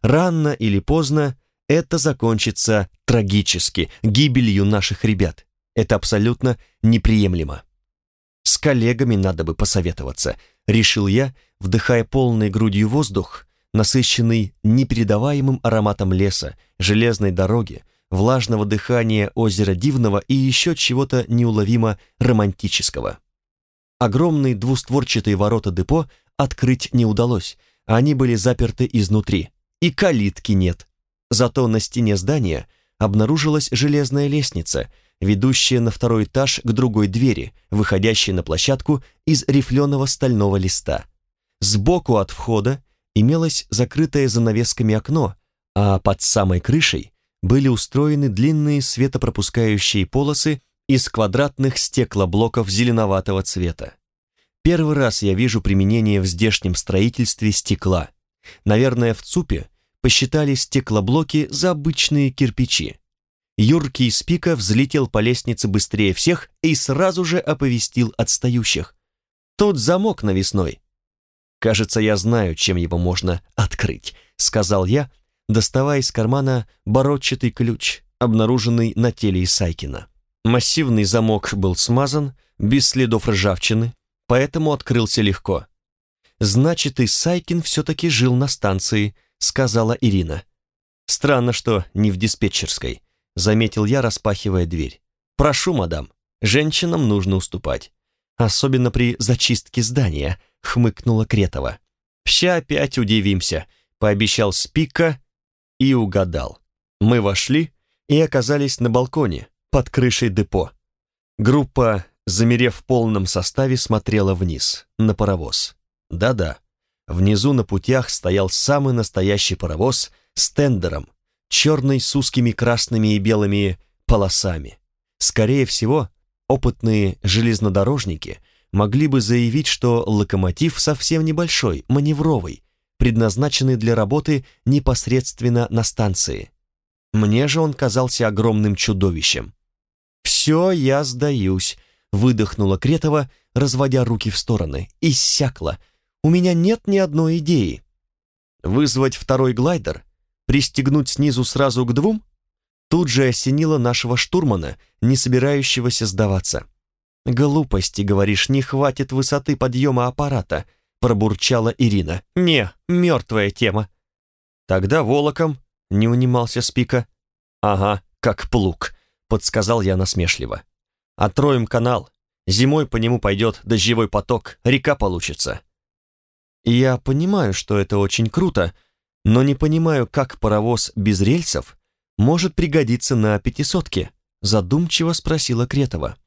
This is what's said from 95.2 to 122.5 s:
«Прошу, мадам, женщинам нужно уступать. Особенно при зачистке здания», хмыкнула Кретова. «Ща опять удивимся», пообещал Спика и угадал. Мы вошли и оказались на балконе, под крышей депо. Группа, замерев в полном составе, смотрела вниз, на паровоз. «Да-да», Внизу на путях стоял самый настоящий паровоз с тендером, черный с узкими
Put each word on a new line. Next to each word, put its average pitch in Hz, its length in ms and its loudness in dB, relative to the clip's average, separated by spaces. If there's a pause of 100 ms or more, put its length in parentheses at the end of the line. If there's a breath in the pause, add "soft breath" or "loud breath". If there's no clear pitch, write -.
«Прошу, 151 380 0
мадам, 85 360 -4 (300)
женщинам 151 680 0
нужно 98 280 0
уступать. - 560 -6 (440)
Особенно 123 540 0
при 120 300 0
зачистке - 600 0
здания», 92 600 -2 (200)
хмыкнула 113 640 0
Кретова. 78 540 -2 (480)
«Ща 175 300 2
опять 143 420 -2
удивимся», 101 720 0 (300)
пообещал 104 540 0
Спика 156 680 -2 (580)
и 135 160 2
угадал. 92 640 -2 (420)
Мы 117 200 4
вошли 123 520 0 (360)
и 147 120 4
оказались 139 600 0
на 120 100 0
балконе, 123 580 -2 (240)
под 131 160 2
крышей 123 400 0
депо. 92 420 -2 (680)
Группа, 117 640 2 (220)
замерев 117 500 2
в - 80 -20
полном 113 400 0
составе, 127 540 -2
смотрела 104 560 0
вниз, 87 520 -4 (120)
на 110 160 2
паровоз. 92 640 -4 (340)
«Да-да», 92 480 -2 (500)
Внизу 101 460 2
на 113 100 2
путях 123 460 -2
стоял 95 400 -2
самый 139 420 0
настоящий 101 640 0
паровоз 92 580 -2 (220)
с - 160 -2
тендером, 90 580 -2 (400)
черный 139 520 2
с - 140 -4
узкими 127 380 0